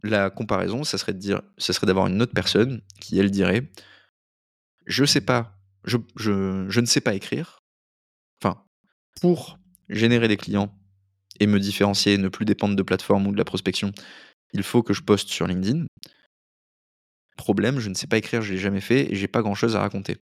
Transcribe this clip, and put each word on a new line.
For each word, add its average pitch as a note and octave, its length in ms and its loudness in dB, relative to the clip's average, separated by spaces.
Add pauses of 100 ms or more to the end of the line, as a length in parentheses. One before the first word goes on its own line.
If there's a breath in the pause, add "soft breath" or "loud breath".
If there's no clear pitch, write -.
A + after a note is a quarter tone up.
La G2+ 300 2
comparaison, G#2 520 -2
ça G2 140 -6
serait G2 160 -4
de F#2 60 -8
dire, G2 240 -4 (160)
ça - 140 -2
serait - 120 -2
d'avoir F#2+ 220 4
une F#2+ 160 0
autre - 100 -4
personne A2+ 480 0 (200)
qui, - 180 -2
elle, G2 100 4
dirait, « G2 420 0 (1160 loud breath)
Je B2+ 180 2
sais D3 160 2
pas, A#2+ 380 -2 (240)
je, A#2+ 140 -2 (180)
je, F#2+ 540 0
je G#2+ 100 2
ne A#2+ 80 0
sais - 140 2
pas A2 120 0
écrire. » B2+ 460 -6 (800)
Enfin, - 220 -2 (580)
pour - 380 0 (300)
générer A#2 380 4
des G#2 100 4
clients G2+ 380 -2 (640)
et G#2 60 4
me G#2 140 4
différencier, G2+ 580 2
ne F#2+ 120 0
plus - 160 -4
dépendre G#2 300 0
de G2 80 2
plateformes G2 440 0
ou G2+ 40 0
de G2+ 60 -2
la F#2 80 0
prospection, G2 460 -4 (640 loud breath)
il G2 100 -4
faut B2 180 2
que G#2+ 120 -2
je - 100 -4
poste - 260 0
sur - 160 -4
LinkedIn. G2 400 -2 (1500 soft breath)
Problème, G#2 400 0
je G#2+ 120 -4
ne F#2+ 40 -6
sais - 140 -8
pas A2 100 0
écrire, A2+ 240 -2
je G2+ 120 -6
l'ai F#2 60 -4
jamais G2 220 -2
fait C3+ 300 2
et G2+ 40 -2
j'ai G2 120 -2
pas A#2 160 0
grand-chose A2 320 0
à G2+ 40 0
raconter. G2+ 460 -6